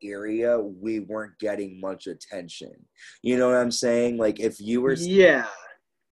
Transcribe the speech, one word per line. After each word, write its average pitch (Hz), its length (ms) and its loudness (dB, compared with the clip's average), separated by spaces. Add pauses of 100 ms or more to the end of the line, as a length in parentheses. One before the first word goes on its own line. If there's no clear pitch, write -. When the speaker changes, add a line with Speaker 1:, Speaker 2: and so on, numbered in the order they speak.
Speaker 1:
area, 110 560 -2
we 104 420 -6
weren't 104 380 -10
getting 101 420 -6
much 95 260 -10
attention. 87 640 -14 (500)
You 123 140 2
know 127 100 4
what 127 100 4
I'm 120 140 2
saying? 120 460 0
Like, 107 220 0
if 110 200 -2
you 113 220 -2
were 135 120 2
s- 170 140 -4
Speaker 2:
Yeah. 170 400 6 (640)